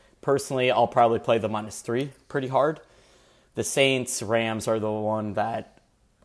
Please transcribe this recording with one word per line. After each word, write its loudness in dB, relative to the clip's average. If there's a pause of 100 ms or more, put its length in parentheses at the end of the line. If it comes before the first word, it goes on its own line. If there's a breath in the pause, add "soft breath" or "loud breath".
(220 soft breath)
personally, 0
I'll 4
probably 4
play 2
the -2
minus -8
three -4 (180)
pretty -4
hard. 0 (760 soft breath)
The -4
Saints, 0
Rams -2
are 0
the -2
one -4
that -6 (460)